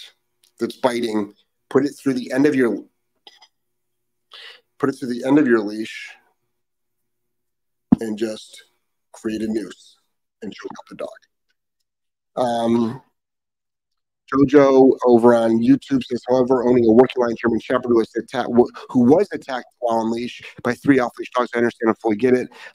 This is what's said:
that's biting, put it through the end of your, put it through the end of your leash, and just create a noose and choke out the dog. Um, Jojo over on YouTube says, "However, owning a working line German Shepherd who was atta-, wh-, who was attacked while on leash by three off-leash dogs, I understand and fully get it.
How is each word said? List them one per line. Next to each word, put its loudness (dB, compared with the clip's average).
that's -6
biting, -4
put 0
it -6
through -2
the -8
end 0
of 2
your, 0
put -2
it -2
through -12
the -8
end 4
of 2
your 4
leash, -10
and -8
just -10
create -8
a -6
noose -10
and -12
choke -16
out -20
the -20
dog. -12
Um, -2
Jojo 4
over 6
on 2
YouTube 0
says, -10
"However, 0
owning 4
a 4
working 4
line -4
German -2
Shepherd -4
who 2
was 0
atta-, -6
wh-, 2
who 2
was 4
attacked -12
while -2
on -2
leash -8
by -2
three -2
off-leash -8
dogs, -2
I -4
understand -2
and -2
fully -2
get 2
it. -2